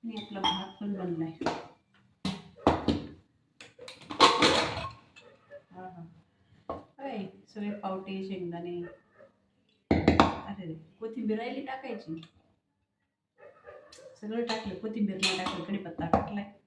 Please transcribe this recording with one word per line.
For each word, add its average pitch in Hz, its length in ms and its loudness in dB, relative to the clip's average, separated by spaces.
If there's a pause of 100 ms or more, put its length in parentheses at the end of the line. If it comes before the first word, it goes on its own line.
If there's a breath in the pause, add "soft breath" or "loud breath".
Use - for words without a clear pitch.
आणि 214 180 -8
आपला 196 160 -8
भात 190 420 0
पण 202 120 -2
बनलाय. 165 380 -2 (4000)
आहा. 180 340 -12 (640)
काय 247 560 -8 (280)
सगळे 208 180 -4
पावटे, 190 560 -6
शेंगदाणे, 180 540 -6 (1400)
अरे - 420 -4
रे, 160 60 -6 (260)
कोथिंबीर 220 380 -2
राहिली 269 280 -4
टाकायची, 233 560 -8 (2000)
सगळं 226 240 0
टाकलं, 220 300 -2
कोथिंबीर 208 400 0
नाही 190 220 0
टाकलं, 175 260 -2
कढीपत्ता 175 420 -4
टाकलाय. 202 460 0 (160)